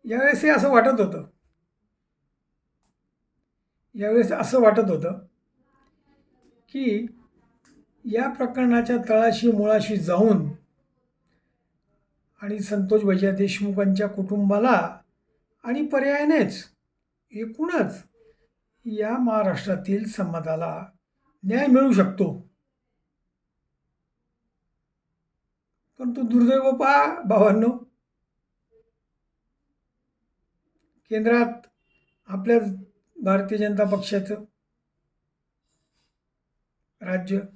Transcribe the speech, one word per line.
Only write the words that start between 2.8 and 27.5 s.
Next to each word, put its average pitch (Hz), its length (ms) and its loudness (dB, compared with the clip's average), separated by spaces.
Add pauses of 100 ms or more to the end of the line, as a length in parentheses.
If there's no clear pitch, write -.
यावेळेस 214 380 2
असं - 280 0
वाटत 214 300 4
होतं 165 360 -4 (1400)
की 240 380 -4 (960)
या 240 260 -2
प्रकरणाच्या 240 680 0 (120)
तळाशी, 226 440 2
मुळाशी 208 440 0
जाऊन 175 520 2 (1900)
आणि 208 160 -8
संतोष 202 440 0
भैया 196 300 2
देशमुखांच्या 196 760 0
कुटुंबाला 202 920 0 (640)
आणि 277 220 -4
पर्यायानेच 285 760 -2 (680)
एकूणच 233 760 -6 (800)
या 214 340 -6
महाराष्ट्रातील 202 880 -2
समाजाला 165 800 -6 (580)
न्याय 247 220 0
मिळू 262 260 6
शकतो. 190 580 0 (3500)
पण 247 120 -6
तो 262 120 -8
दुर्दैव 247 500 4
पहा 285 500 2
भावांनो, 220 640 2 (3250)